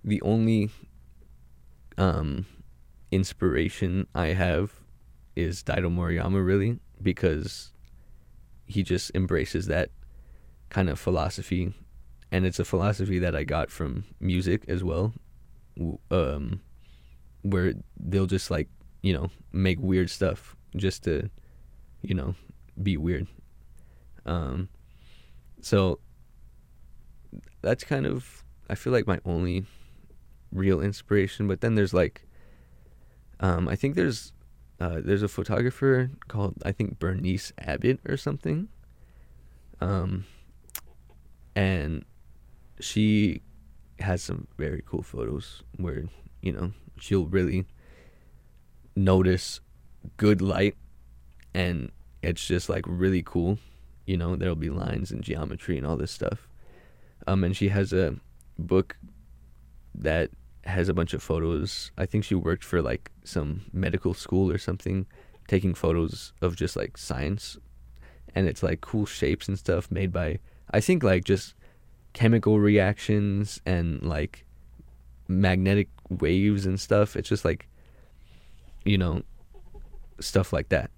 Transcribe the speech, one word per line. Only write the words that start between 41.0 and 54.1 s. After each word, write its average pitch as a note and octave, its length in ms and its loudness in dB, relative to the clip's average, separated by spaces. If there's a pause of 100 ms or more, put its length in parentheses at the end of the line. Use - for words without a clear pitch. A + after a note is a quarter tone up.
and E2 500 0 (760)
she G#2+ 600 2 (580)
has F#2+ 220 0
some - 260 -8 (100)
very D2+ 260 -4
cool - 180 -6
photos - 600 -8 (140)
where, F2+ 280 -6 (380)
you F2+ 100 -4
know, F2 200 -4 (260)
she'll F#2 280 0
really F2+ 400 0 (1300)
notice F#2 640 4 (560)
good G#2 240 4
light G2 360 2 (760)
and F2 380 -2 (300)
it's F2 240 -2
just, F2+ 220 0
like, E2+ 200 -2
really F2+ 340 2
cool. F2 360 0 (480)
You F#2 100 0